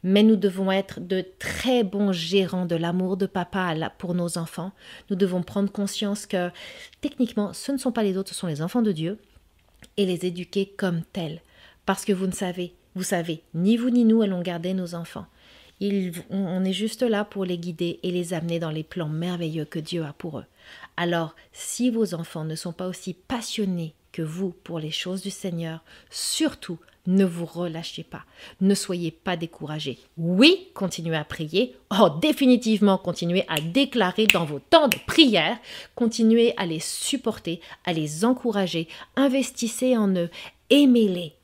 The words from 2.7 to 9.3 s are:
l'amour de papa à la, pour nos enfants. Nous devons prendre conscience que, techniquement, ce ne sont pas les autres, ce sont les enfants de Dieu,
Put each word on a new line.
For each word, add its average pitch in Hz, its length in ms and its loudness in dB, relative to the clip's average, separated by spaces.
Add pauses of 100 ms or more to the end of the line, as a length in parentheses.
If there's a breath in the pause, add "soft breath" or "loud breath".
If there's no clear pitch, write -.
l'amour 180 420 0
de 190 80 0
papa 185 360 -4
à 170 140 -2
la, 160 140 -4
pour 180 240 -8
nos 175 240 -2
enfants. 165 340 -8 (380 loud breath)
Nous 202 60 -2
devons 180 280 0
prendre 202 280 -2
conscience 202 540 -4
que, 180 240 -2 (520 loud breath)
techniquement, 226 520 -2
ce - 180 -8
ne 285 60 0
sont 254 140 -2
pas 226 120 0
les 190 140 0
autres, 190 120 -6
ce - 60 -12
sont 185 120 -6
les 151 140 -4
enfants 190 200 0
de 214 100 2
Dieu, 165 280 -4 (800)